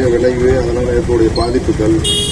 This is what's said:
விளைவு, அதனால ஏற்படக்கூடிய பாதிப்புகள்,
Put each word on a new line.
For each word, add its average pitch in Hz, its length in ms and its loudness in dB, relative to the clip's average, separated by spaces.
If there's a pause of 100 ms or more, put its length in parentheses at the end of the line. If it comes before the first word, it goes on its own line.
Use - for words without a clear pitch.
(140)
விளைவு, 123 440 2
அதனால - 300 -2
ஏற்படக்கூடிய 117 480 0
பாதிப்புகள், 147 600 0 (360)